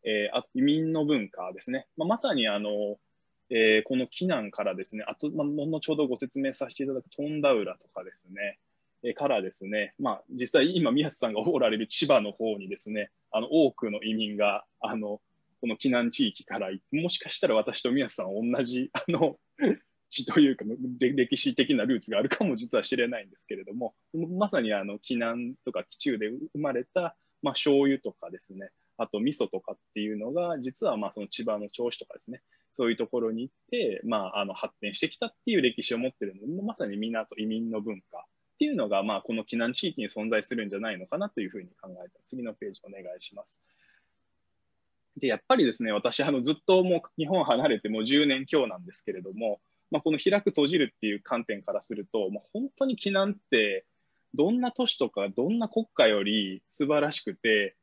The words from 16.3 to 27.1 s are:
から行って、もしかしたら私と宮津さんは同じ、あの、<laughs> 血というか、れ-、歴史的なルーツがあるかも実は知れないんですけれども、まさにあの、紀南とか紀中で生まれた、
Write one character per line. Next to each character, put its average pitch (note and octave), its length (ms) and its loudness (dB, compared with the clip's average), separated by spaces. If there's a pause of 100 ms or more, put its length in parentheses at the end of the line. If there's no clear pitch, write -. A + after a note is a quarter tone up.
か - 140 -8
ら F#2+ 120 -4
行 G2 100 -8
っ - 40 -20
て、 D3 160 -2
も F3 80 0
し - 80 -2
か - 120 -8
し - 120 -6
た F#3 60 2
ら A2 80 4
私 G#2+ 260 0
と B2 100 2
宮 C3 160 2
津 - 80 -10
さ G#2+ 80 -6
ん F#2+ 100 -6
は G#2+ 80 -4
同 B2 220 0
じ、 B2+ 300 -4
あ - 160 -6
の、 D#3 280 2 (200)
<laughs> D4 200 4 (360)
血 - 120 -2
と - 160 6
い C#3 100 8
う B2 60 0
か、 G#2 80 -8 (340)
れ-、 C3 140 4
歴 C3 240 2
史 - 180 0
的 C#3+ 180 4
な A2 120 4
ル B2+ 100 2
ー G#2+ 60 -2
ツ - 100 -8
が G#2 80 4
あ - 20 4
る C3+ 60 2
か - 160 0
も C#3+ 140 2
実 A#2 200 0
は G#2 60 4
知 - 140 0
れ A#2+ 100 2
な A#2+ 140 -4
い G2+ 60 -16
ん - 20 -20
で - 80 -20
す - 100 -20
け G2+ 80 -6
れ F#2+ 80 -10
ど G2+ 100 -12
も、 A#2 220 -6 (180)
ま F3+ 360 0
さ D#3+ 100 2
に A2 140 2
あ G2 100 0
の、 G2+ 160 -6
紀 - 160 -4
南 A#2+ 480 -2
と - 80 -4
か - 140 -4
紀 - 120 -18
中 - 200 0
で G#2+ 100 -2
生 B2+ 320 -8
ま D3 140 -2
れ B2+ 100 -2
た、 F3 320 -2 (260)